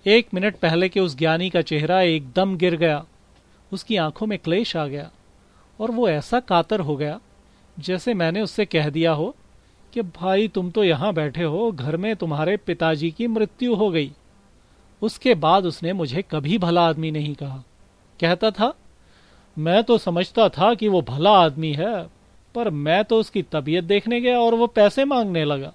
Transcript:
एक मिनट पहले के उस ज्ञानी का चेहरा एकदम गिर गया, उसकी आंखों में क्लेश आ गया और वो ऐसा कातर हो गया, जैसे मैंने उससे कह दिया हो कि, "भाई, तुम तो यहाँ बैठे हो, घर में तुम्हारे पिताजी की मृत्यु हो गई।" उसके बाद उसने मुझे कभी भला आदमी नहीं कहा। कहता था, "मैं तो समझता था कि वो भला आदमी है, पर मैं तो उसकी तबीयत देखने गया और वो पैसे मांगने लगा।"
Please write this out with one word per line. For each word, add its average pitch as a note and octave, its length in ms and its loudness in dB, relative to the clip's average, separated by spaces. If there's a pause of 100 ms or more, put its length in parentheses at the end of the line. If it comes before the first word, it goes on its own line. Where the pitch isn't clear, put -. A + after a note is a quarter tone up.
एक D#4+ 260 4
मिनट F#3+ 220 -2
पहले F3 340 0
के G3 100 -2
उस E3 180 0
ज्ञानी E3 320 0
का F3 120 0
चेहरा D#3 400 0
एकदम F3 560 0
गिर F3 180 2
गया, D#3 300 0 (680)
उसकी G3 240 -6
आंखों E3+ 320 -2
में G3+ 120 -4
क्लेश F#3 360 -2
आ D3+ 120 -2
गया C#3+ 240 -10 (680)
और A3+ 120 -4
वो A3+ 180 0
ऐसा D#3 300 0
कातर F#3 400 0
हो D3 160 -4
गया, D3 240 -6 (600)
जैसे F#3 340 -4
मैंने F3 280 -2
उससे G#3 240 -2
कह D3+ 240 0
दिया E3 220 0
हो D#3+ 240 -2 (580)
कि, A#3 80 -4
"भाई, F#3+ 460 0
तुम F3+ 240 -4
तो G#3 120 2
यहाँ F3 300 2
बैठे D#3 300 -4
हो, F#3+ 280 -2
घर D#3 260 -4
में G#3 180 -4
तुम्हारे E3 420 -2
पिताजी E3 540 -2
की A#3 160 -6
मृत्यु A3+ 480 -2
हो G3 160 0
गई।" D3+ 200 -2 (920)
उसके A3 340 0
बाद E3+ 300 2
उसने E3 280 -4
मुझे D#3+ 280 -4 (100)
कभी D#3 260 -2
भला E3+ 300 2
आदमी D#3+ 240 -2
नहीं D3 240 -6
कहा। C3+ 280 -12 (580)
कहता F3+ 300 0
था, A3 220 -2 (840)
"मैं E3+ 260 2
तो A3+ 140 2
समझता F#3 520 2
था G3 240 2
कि G#3+ 140 -2
वो F#3 140 4
भला C#3+ 300 2
आदमी D#3+ 420 4
है, F3 300 -4 (520)
पर A#3 140 -2
मैं D#3 340 0
तो A3+ 160 2
उसकी G#3 220 -2
तबीयत D#3 420 -2
देखने G3+ 380 0
गया B3 180 2
और A#3 160 4
वो A#3 120 2
पैसे A3+ 380 4
मांगने G#3 400 0
लगा।" C#3+ 300 -4